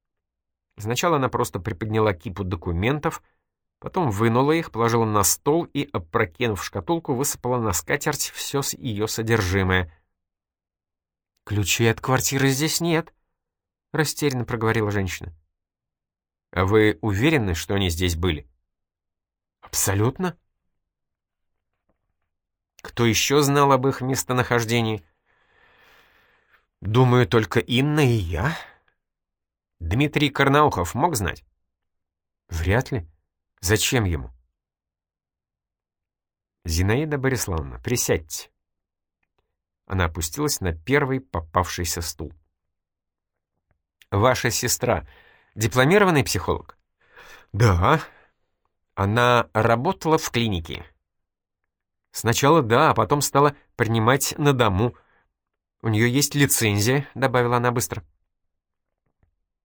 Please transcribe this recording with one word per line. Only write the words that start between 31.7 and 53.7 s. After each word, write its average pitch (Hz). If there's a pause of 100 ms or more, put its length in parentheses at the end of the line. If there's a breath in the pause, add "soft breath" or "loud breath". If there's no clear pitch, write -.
«Вряд 90
ли. - (540)
Зачем 107
ему?» 69 (2250)
«Зинаида 110
Бориславовна, 90
присядьте». - (1400)
Она 92
опустилась 143
на 90
первый 131
попавшийся -
стул. 78 (1800)
«Ваша 120
сестра 110 (500 soft breath)
дипломированный 135
психолог?» - (760 loud breath)
«Да». 104 (920 loud breath)
«Она 117
работала 123
в -
клинике?» 107 (1300)
«Сначала 139
да, 123
а 123
потом 139
стала 143 (200 soft breath)